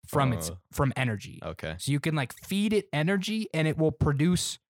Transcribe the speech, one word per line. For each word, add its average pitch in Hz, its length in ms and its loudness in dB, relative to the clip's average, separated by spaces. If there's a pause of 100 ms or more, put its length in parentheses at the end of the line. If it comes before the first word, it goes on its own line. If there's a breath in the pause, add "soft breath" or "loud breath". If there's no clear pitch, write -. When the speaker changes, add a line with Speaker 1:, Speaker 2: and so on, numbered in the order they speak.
Speaker 1:
from 135 260 2
its, 82 160 -4
Speaker 2:
Uh. 87 60 -8 (160)
Speaker 1:
from 135 260 2
energy. 110 460 -2
Speaker 2:
Okay. 80 340 -8
Speaker 1:
So 135 140 -4
you 143 80 2
can, 156 160 -2
like, 139 180 -2 (100)
feed 208 300 0
it 202 180 0
energy 196 640 0
and 160 140 2
it 156 100 0
will 156 160 4
produce 151 680 2 (100)